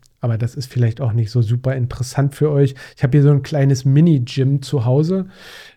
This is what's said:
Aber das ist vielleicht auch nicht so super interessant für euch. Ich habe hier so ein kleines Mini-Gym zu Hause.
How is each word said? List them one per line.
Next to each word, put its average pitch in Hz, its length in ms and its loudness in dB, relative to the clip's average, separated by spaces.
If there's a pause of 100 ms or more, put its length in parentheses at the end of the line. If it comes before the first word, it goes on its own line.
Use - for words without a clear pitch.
(200)
Aber 117 160 -2
das 117 200 -4
ist 123 100 -8
vielleicht 117 340 -2
auch 120 120 -2
nicht 110 180 -2
so 123 120 0
super 123 340 -2
interessant 127 580 -4
für 151 160 0
euch. 139 240 2 (220)
Ich - 80 -8
habe 135 140 2
hier 143 40 4
so 143 80 6
ein 139 120 2
kleines 139 420 0
Mini-Gym 139 760 2
zu 143 220 -4
Hause. 156 420 0 (500)